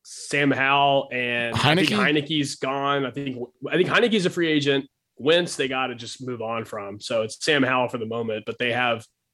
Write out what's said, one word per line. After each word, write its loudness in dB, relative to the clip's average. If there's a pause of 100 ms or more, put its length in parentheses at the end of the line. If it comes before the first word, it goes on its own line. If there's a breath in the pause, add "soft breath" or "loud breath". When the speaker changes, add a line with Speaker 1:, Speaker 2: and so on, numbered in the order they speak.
Speaker 1:
Sam 0
Howell, 2
and -2
I 4
think 4
Speaker 2:
Heinicke? 2
Speaker 1:
Heinicke's -2
gone. 0
I -6
think, -6 (300)
I 0
think 4
Heinicke's 4
a 2
free 0
agent. 2 (300)
Wentz, 2
they -2
gotta -4
just -14
move -6
on -4
from. -10
So -2
it's -8
Sam 4
Howell 2
for -8
the -6
moment, -4
but -8
they -2
have, -2 (300)